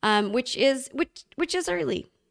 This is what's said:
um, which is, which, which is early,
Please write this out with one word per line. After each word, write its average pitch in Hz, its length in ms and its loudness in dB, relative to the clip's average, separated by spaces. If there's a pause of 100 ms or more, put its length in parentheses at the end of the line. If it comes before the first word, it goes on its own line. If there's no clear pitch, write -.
um, 208 280 2
which 247 240 -2
is, 269 360 2
which, - 320 -6 (100)
which 339 220 -2
is 359 120 -2
early, 330 380 -2 (240)